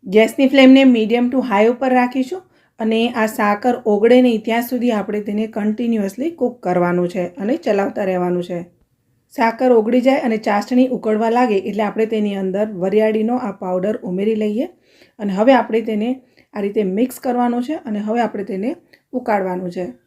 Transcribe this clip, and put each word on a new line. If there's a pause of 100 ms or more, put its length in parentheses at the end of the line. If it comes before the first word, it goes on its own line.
ગેસની
ફ્લેમને
medium
to
high
ઉપર
રાખીશું (380)
અને (140)
આ
સાકર (120)
ઓગળે
નહીં
ત્યાં
સુધી
આપણે
તેને
કન્ટિન્યુઅસલી
કૂક
કરવાનું
છે (120)
અને
ચલાવતા
રહેવાનું
છે. (760)
સાકર
ઓગળી
જાય
અને
ચાસણી
ઉકળવા
લાગે
એટલે
આપણે
તેની
અંદર (120)
વરિયાળીનો
આ
પાવડર
ઉમેરી
લઈએ (520)
અને
હવે
આપણે
તેને (460)
આ
રીતે
મિક્સ
કરવાનો
છે
અને
હવે
આપણે
તેને (400)
ઉકાળવાનું
છે. (200)